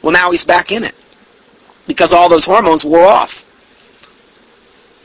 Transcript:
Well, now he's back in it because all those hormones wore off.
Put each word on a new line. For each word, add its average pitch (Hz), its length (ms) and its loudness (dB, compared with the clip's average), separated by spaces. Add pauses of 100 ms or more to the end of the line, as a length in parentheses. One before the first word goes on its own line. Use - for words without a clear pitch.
Well, 160 100 -2
now 180 180 0
he's 175 140 -4
back 175 280 0
in 220 120 -8
it - 100 -12 (920)
because 165 260 -2
all 175 160 2
those 165 160 2
hormones 175 400 0
wore 170 220 2
off. - 340 0 (1600)